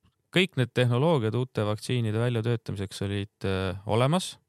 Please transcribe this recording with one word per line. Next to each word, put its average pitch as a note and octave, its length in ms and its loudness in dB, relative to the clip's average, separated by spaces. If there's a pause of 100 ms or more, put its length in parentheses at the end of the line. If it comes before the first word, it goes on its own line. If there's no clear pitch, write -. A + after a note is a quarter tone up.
(320)
kõik F3+ 240 2
need B2 160 0
tehnoloogiad B2 640 2
uute B2 320 -2
vaktsiinide A2 540 -2
väljatöötamiseks A2+ 840 -2
olid, G2+ 400 -6
eh, F#2+ 420 -2
olemas. C3 520 0 (100)